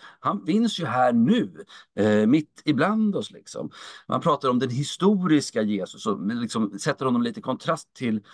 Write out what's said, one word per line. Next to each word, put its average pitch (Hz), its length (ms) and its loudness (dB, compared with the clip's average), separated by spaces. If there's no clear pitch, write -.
han 170 260 -4
finns 208 340 0
ju 165 40 -4
här 123 280 2
nu, 117 520 2
eh, 107 320 4
mitt 151 380 0
ibland 190 520 0
oss 113 140 -6
liksom. - 400 -12
Man 127 120 -2
pratar 139 280 0
om 123 100 2
den 131 120 0
historiska 151 920 0
Jesus 101 440 -4
och 98 200 -2
liksom 110 520 -4
sätter 139 260 -4
honom 120 180 2
lite 117 180 -4
i - 20 -18
kontrast - 520 -6
till 110 280 -4